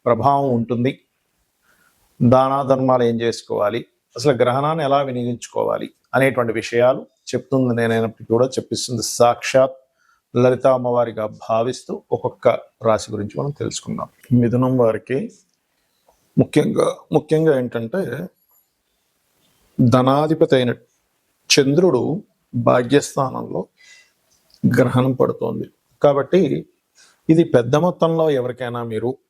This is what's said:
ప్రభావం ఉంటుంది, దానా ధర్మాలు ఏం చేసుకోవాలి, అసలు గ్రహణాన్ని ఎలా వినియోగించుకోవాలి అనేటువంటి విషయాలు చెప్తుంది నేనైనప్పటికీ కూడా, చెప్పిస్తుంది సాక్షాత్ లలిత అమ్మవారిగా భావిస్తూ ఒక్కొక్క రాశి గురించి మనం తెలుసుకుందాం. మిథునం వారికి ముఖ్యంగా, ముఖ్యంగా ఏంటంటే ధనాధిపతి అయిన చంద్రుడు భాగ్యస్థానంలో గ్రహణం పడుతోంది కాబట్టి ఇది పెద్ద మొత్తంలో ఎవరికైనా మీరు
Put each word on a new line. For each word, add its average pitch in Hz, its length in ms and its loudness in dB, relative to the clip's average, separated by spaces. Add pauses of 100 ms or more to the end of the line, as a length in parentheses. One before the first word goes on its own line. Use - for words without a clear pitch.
ప్రభావం 139 440 2
ఉంటుంది, 120 480 -2 (1200)
దానా 131 420 4
ధర్మాలు 131 420 2
ఏం 117 140 0
చేసుకోవాలి, 110 680 -4 (300)
అసలు 127 160 0
గ్రహణాన్ని 139 520 0
ఎలా 139 180 0
వినియోగించుకోవాలి 123 920 -6 (180)
అనేటువంటి 123 400 0
విషయాలు 120 540 0 (200)
చెప్తుంది 127 480 -2
నేనైనప్పటికీ 113 560 -2
కూడా, 117 160 2
చెప్పిస్తుంది 117 600 -6
సాక్షాత్ 123 720 0 (560)
లలిత 123 320 2
అమ్మవారిగా 120 600 0 (100)
భావిస్తూ - 760 -6
ఒక్కొక్క 117 460 0 (240)
రాశి 113 280 0
గురించి 107 260 -8
మనం 143 140 -6
తెలుసుకుందాం. 110 580 -8 (240)
మిథునం 123 440 2
వారికి 123 540 -2 (1040)
ముఖ్యంగా, - 600 0 (160)
ముఖ్యంగా 156 440 2
ఏంటంటే 123 720 -6 (1500)
ధనాధిపతి 139 760 4
అయిన 123 180 0 (760)
చంద్రుడు 147 720 2 (320)
భాగ్యస్థానంలో 127 1120 -2 (960)
గ్రహణం 127 480 2
పడుతోంది - 580 -4 (320)
కాబట్టి 143 640 0 (600)
ఇది 165 160 4
పెద్ద 123 320 2
మొత్తంలో 165 540 0
ఎవరికైనా 120 520 -4
మీరు 117 340 -6 (140)